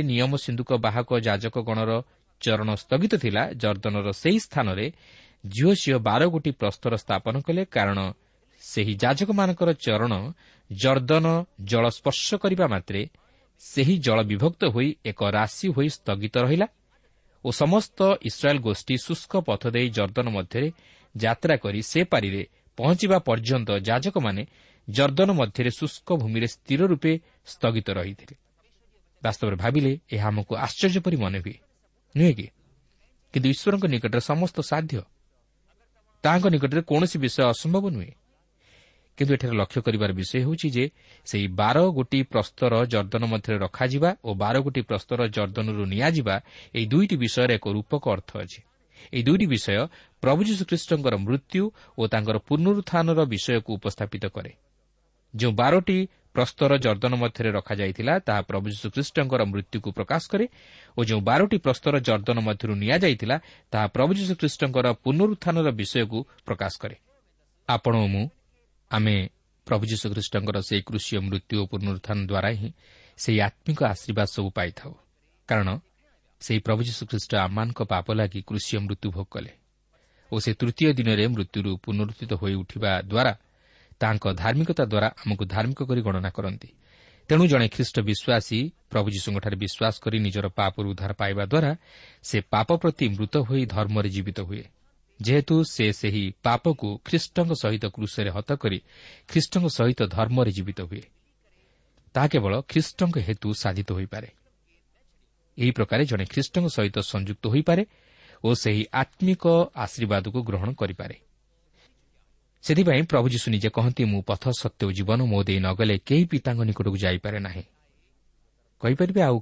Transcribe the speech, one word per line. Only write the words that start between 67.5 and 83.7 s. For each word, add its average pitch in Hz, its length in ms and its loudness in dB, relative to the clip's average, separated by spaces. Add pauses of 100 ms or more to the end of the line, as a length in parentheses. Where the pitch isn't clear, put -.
ଆପଣ 117 280 2
ଓ 107 100 4
ମୁଁ, 98 180 0 (640)
ଆମେ 107 240 2 (520)
ପ୍ରଭୁ 110 200 0
ଯୀଶୁଖ୍ରୀଷ୍ଟଙ୍କର 104 760 -4
ସେହି 98 220 -2
କ୍ରୁଶୀୟ - 380 -6
ମୃତ୍ୟୁ 98 380 -4
ଓ 98 80 -2
ପୁନରୁତ୍ଥାନ 98 600 -4
ଦ୍ୱାରା 98 240 0
ହିଁ 110 180 -4 (500)
ସେହି 110 220 0
ଆତ୍ମିକ 104 440 -2
ଆଶୀର୍ବାଦ 104 440 -2
ସବୁ 98 220 -4
ପାଇଥାଉ। 92 420 -6 (560)
କାରଣ 104 200 2 (760)
ସେହି 110 180 -2
ପ୍ରଭୁ 110 220 0
ଯୀଶୁଖ୍ରୀଷ୍ଟ 117 520 -6
ଆମମାନଙ୍କ 107 500 0
ପାପ 92 280 -2
ଲାଗି 104 300 -2
କ୍ରୁଶୀୟ 107 380 -4
ମୃତ୍ୟୁ 101 300 -6
ଭୋଗ 95 200 -8
କଲେ - 220 -12 (800)
ଓ 113 60 -4
ସେ 113 160 -2
ତୃତୀୟ 147 380 2
ଦିନରେ 113 340 2
ମୃତ୍ୟୁରୁ 101 500 -2
ପୁନରୁତ୍ଥିତ 104 580 -6
ହୋଇ 98 200 -4
ଉଠିବା 98 360 -4 (120)
ଦ୍ୱାରା 107 300 0 (640)